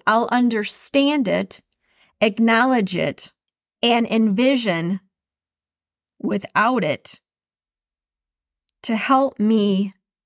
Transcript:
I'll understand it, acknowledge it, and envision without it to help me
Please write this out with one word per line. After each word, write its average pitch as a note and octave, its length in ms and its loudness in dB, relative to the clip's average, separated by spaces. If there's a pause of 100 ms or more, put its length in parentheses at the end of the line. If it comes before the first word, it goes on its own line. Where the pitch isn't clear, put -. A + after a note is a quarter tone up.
I'll A3+ 240 2
understand B3 960 0
it, - 340 -4 (600)
acknowledge A3+ 760 2
it, D#3 380 -6 (500)
and A#3 240 2
envision A3 920 0 (1200)
without G#3 640 -2
it - 360 -6 (1600)
to A3+ 140 -4
help C4+ 440 0
me G3+ 540 2 (320)